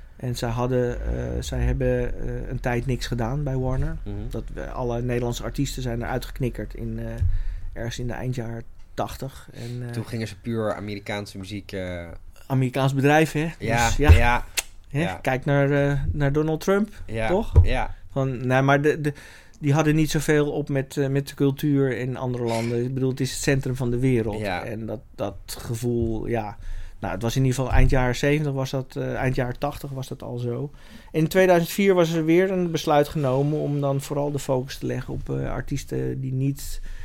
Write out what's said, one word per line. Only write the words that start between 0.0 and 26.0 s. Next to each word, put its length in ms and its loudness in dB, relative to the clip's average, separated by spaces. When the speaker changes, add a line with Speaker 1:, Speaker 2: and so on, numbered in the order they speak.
Speaker 1:
En 200 -6
zij 140 -2
hadden, 560 0
eh, 360 -2
zij 180 -4
hebben, 680 2
eh, 220 -6
een 100 -4
tijd 260 0
niks 220 -2
gedaan 360 -2
bij 140 -2
Warner. 460 0
Speaker 2:
Mhm. 120 -6
Speaker 1:
Dat 140 -6
we, 160 -8
alle 320 -4
Nederlandse 420 -2
artiesten 380 -4
zijn 200 -4
eruit 240 -4
geknikkerd 480 -4
in, 260 -8
eh, 60 -8
ergens 260 -6
in 80 -4
de 60 -4
eindjaar 480 -6
tachtig. 600 -8
En, 340 -10
eh, 40 -10
Speaker 2:
Toen 140 -6
gingen 220 -4
ze 120 -14
puur 360 -2
Amerikaanse 640 -8
muziek, 340 -10
eh, 360 -6
Speaker 1:
Amerikaans 460 2
bedrijf, 380 6
hè? 160 -2
Speaker 2:
Ja, 280 2
Speaker 1:
Dus, 100 2
ja. 140 8
Speaker 2:
ja, 340 6
Speaker 1:
Hè? 120 -2
Speaker 2:
ja. 200 -2
Speaker 1:
Kijk 240 -2
naar, 260 4
eh, 280 2
naar 200 2
Donald 300 0
Trump, 280 2
Speaker 2:
Ja, 220 -2
Speaker 1:
toch? 260 2
Speaker 2:
ja. 320 2
Speaker 1:
Van, 360 -2
nee, 140 6
maar 200 6
de, 200 2
de, 120 0
die 140 2
hadden 220 4
niet 160 2
zoveel 400 2
op 180 -2
met, 280 -2
eh, 100 2
met 200 0
de 80 -12
cultuur 640 2
in 200 -4
andere 260 -4
landen. 400 0
Ik 100 -4
bedoel, 160 0
het 100 -4
is 120 -2
het 100 -6
centrum 340 0
van 160 -2
de 80 0
wereld. 400 2
Speaker 2:
Ja. 240 -2
Speaker 1:
En 220 -8
dat, 140 -8
dat 200 -6
gevoel, 840 -2